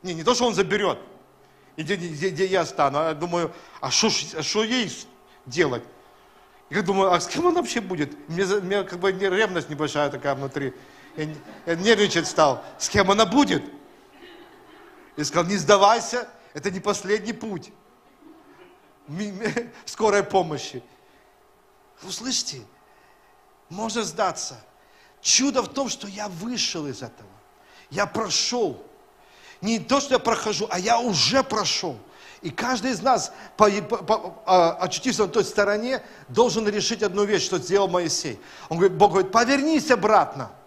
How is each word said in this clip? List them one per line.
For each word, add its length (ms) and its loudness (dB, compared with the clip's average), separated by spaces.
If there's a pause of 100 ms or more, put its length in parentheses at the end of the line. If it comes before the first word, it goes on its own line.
Не, 100 -6
не 100 -8
то, 120 4
что 100 0
он 80 2
заберет, 460 0 (760)
и 40 -10
где, 140 -2
где, 340 -4
где 160 0
я 200 2
стану, 340 0
а 80 0
я 60 -2
думаю: 380 -2 (300)
«А 80 -4
шо 200 2
ж, 280 -4
а 60 -6
шо 200 -2
ей 260 -2
с-, 180 -14 (380)
делать?» 380 0 (880)
Я 140 -2
думаю: 300 2
«А 60 4
с 80 -4
кем 180 -2
он 100 4
вообще 240 -2
будет?» 320 -4 (160)
Мне 180 -2
за-, 160 0
мне 220 -2
как 160 -10
бы 140 2
не-, 160 -2
ревность 400 0
небольшая 420 -2
такая 240 -2
внутри. 380 -6 (420)
Я 80 -6
н-, 140 -8 (280)
я 100 0
нервничать 520 2
стал. 340 2 (160)
С 120 -6
кем 200 4
она 160 6
будет? 380 2 (1500)
И 80 -6
сказал: 260 0
«Не 60 0
сдавайся, 720 4 (260)
это 160 -6
не 120 -6
последний 520 -2
путь. 380 -10 (1400)
Ми-, 240 -8
ми-, 380 -4 (160)
скорой 360 2
помощи». 640 -2 (1200)
Услышьте, 580 -6 (1080)
можно 340 -4
сдаться. 540 -4 (640)
Чудо 420 2
в 60 -8
том, 200 -4
что 180 -10
я 200 -10
вышел 580 -6
из 160 -10
этого. 280 -16 (600)
Я 160 -2
прошел. 800 -2 (760)
Не 180 0
то, 220 2
что 140 0
я 40 4
прохожу, 500 -2
а 80 -4
я 220 2
уже 420 2
прошел. 560 -2 (440)
И 80 -6
каждый 420 -4
из 100 -4
нас, 300 2 (240)
по-, 160 6 (100)
по-, 220 -4
по-, 420 -2
а, 260 6 (100)
очутившись 380 -2
на 100 2
той 160 2
стороне, 580 0 (240)
должен 400 2
решить 340 -2
одну 220 0
вещь, 220 2
что 140 -2
сделал 280 2
Моисей. 540 -2 (260)
Он 100 -4
говорит, 200 4
Бог 140 6
говорит, 200 2
повернись 580 4
обратно. 600 4 (160)